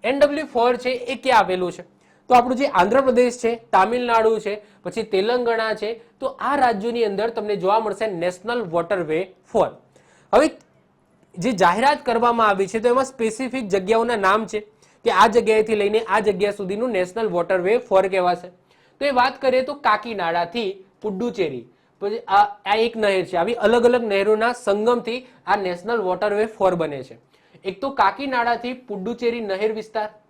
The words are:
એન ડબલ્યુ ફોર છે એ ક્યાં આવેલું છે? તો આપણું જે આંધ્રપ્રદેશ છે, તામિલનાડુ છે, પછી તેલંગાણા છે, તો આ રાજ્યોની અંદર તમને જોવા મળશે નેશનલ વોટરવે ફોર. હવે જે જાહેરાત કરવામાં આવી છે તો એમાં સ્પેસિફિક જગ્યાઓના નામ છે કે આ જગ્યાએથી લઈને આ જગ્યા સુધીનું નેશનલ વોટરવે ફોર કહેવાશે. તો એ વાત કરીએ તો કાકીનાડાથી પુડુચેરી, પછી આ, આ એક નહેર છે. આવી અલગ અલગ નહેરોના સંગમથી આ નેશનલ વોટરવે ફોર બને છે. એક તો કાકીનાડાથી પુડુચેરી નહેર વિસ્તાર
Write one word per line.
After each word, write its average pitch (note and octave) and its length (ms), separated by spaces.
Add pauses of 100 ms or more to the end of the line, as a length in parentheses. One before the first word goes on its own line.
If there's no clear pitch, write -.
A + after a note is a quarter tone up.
એન C4 140
ડબલ્યુ C#4+ 280
ફોર B3 300
છે B3 140 (220)
એ - 40
ક્યાં A3+ 280
આવેલું F3+ 280
છે? - 120 (460)
તો B3+ 40
આપણું B3 220
જે C4+ 100
આંધ્રપ્રદેશ A#3+ 720
છે, A3+ 140 (200)
તામિલનાડુ A3+ 680
છે, G#3 140 (280)
પછી G3 200
તેલંગાણા A3 720
છે, G#3 160 (300)
તો C4+ 60
આ C4 300
રાજ્યોની A#3 480
અંદર G#3 260
તમને G#3 260
જોવા F#3+ 240
મળશે A3 260
નેશનલ F#3+ 560
વોટરવે E3+ 580 (320)
ફોર. E3+ 180 (600)
હવે C4+ 180 (880)
જે G3 140
જાહેરાત G#3+ 520
કરવામાં A#3 440
આવી G3 180
છે A3+ 140
તો A#3 80
એમાં B3+ 160
સ્પેસિફિક B3 600
જગ્યાઓના A3 500
નામ G3+ 300
છે G#3+ 140 (440)
કે F#3 60
આ F#3 180
જગ્યાએથી A3 480
લઈને G#3 240
આ A3 200
જગ્યા G3+ 300
સુધીનું G3+ 400
નેશનલ F#3+ 380
વોટરવે F3+ 500
ફોર G3 300
કહેવાશે. F3+ 400 (520)
તો C#4 60
એ C#4+ 40
વાત B3+ 300
કરીએ B3+ 220
તો C#4+ 120
કાકીનાડાથી G3+ 960 (320)
પુડુચેરી, F#3 640 (360)
પછી G#3+ 260
આ, G3+ 160 (220)
આ G3+ 100
એક A#3 200
નહેર G3 280
છે. F3+ 120
આવી F#3+ 180
અલગ A#3 300
અલગ A#3+ 200
નહેરોના G#3+ 480
સંગમથી A#3 720 (200)
આ G3 100
નેશનલ G3 440
વોટરવે G3+ 460
ફોર F#3+ 280
બને D3 280
છે. A#2+ 140 (480)
એક F#3+ 160
તો C#4 100
કાકીનાડાથી A#3+ 840
પુડુચેરી A#3 680
નહેર G#3 320
વિસ્તાર G#3+ 360 (220)